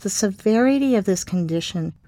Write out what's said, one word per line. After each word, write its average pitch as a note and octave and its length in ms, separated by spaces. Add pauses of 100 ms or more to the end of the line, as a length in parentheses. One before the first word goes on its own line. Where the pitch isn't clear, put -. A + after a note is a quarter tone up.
the G3+ 100
severity B3 840
of G3 80
this F3+ 180
condition E3 720 (160)